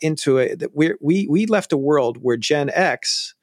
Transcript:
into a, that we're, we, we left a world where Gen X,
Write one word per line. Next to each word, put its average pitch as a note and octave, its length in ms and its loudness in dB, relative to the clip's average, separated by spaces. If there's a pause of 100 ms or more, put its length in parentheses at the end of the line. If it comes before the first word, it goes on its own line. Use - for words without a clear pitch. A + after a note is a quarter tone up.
into D3 360 0
a, B2 180 0
that - 200 -8
we're, D#3 240 0
we, F#3 300 0
we F#3+ 160 2
left G#3+ 260 -2
a D3+ 60 2
world C3+ 420 0
where B2 160 0
Gen C#3+ 360 0
X, - 720 -2